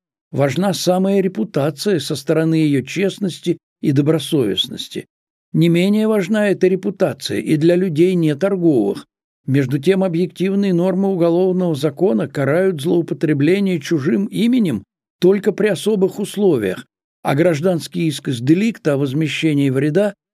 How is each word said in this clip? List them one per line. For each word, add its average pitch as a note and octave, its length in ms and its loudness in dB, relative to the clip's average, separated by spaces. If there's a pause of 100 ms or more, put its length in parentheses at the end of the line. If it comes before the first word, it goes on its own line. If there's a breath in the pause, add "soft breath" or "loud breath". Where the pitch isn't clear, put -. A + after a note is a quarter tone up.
(320)
важна D3+ 420 0
самая F#3+ 460 0
репутация F#3 800 -2
со C#3 160 -6
стороны D#3+ 400 0
ее C#3+ 260 2
честности F3 760 -4 (220)
и D3 120 0
добросовестности. C#3 1120 -2 (460)
Не E3 160 4
менее G3+ 400 2
важна G#3 400 0
эта F#3 180 2
репутация F3+ 720 -2
и - 180 0
для E3 200 4
людей F3+ 400 2
неторговых. D#3 880 0 (400)
Между C#3 320 0
тем, F#3 240 2
объективные F#3 720 0
нормы F#3 320 0
уголовного F3+ 720 0
закона D#3+ 500 0
карают D3 540 0
злоупотребление E3 1000 0
чужим F3 480 0
именем G3 560 0 (380)
только G3 320 2
при G3+ 160 0
особых F#3+ 500 0
условиях, C3 680 0 (380)
а C#3+ 140 0
гражданский E3 720 0
иск C3+ 180 -6
из B2+ 140 -4
деликта D#3+ 540 0
о - 20 0
возмещении C#3+ 760 0
вреда D3+ 440 0 (200)